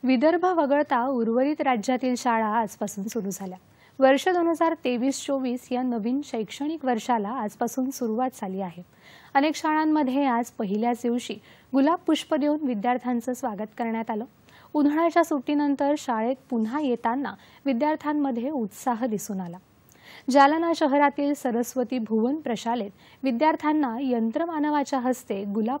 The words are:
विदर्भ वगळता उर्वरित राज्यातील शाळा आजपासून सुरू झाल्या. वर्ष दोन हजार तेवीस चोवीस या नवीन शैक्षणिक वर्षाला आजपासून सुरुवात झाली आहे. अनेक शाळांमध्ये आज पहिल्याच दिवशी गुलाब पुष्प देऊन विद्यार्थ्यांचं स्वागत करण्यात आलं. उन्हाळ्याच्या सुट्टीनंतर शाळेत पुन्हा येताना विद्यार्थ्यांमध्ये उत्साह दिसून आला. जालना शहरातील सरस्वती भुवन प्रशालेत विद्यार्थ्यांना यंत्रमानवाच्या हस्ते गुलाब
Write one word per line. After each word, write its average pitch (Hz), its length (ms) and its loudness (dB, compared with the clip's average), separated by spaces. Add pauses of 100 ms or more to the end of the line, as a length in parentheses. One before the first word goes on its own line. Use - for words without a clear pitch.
विदर्भ 294 400 2
वगळता 294 600 2
उर्वरित 254 540 0
राज्यातील 254 580 0
शाळा 226 280 0
आजपासून 214 640 -4
सुरू 202 240 -6
झाल्या. 185 260 -12 (400)
वर्ष 269 300 6
दोन 349 180 2
हजार 330 280 2 (100)
तेवीस 247 400 -2
चोवीस 262 460 -4
या 254 120 -2
नवीन 247 420 -2
शैक्षणिक 277 600 -6
वर्षाला 233 440 0
आजपासून 240 640 -4
सुरुवात 247 400 -2 (100)
झाली 190 200 -6
आहे. 180 220 -8 (520)
अनेक 285 220 4
शाळांमध्ये 302 680 2
आज 240 220 0
पहिल्याच 220 560 -2
दिवशी 240 320 -2 (380)
गुलाब 285 260 4
पुष्प - 360 0
देऊन 294 280 0
विद्यार्थ्यांचं 247 680 -2
स्वागत 214 360 -6 (100)
करण्यात 226 320 -4
आलं. 220 140 -4 (500)
उन्हाळ्याच्या 320 500 4
सुट्टीनंतर 294 760 0
शाळेत 240 380 -2 (140)
पुन्हा 233 300 -2
येताना 240 540 -2 (300)
विद्यार्थ्यांमध्ये 285 880 0
उत्साह 240 560 -2
दिसून 202 340 -4
आला. 175 180 -10 (720)
जालना 294 460 6
शहरातील 285 580 2
सरस्वती 247 640 -2
भुवन 226 380 0
प्रशालेत 233 540 -4 (320)
विद्यार्थ्यांना 294 800 2
यंत्रमानवाच्या 285 960 0
हस्ते 240 460 -2
गुलाब 220 360 -2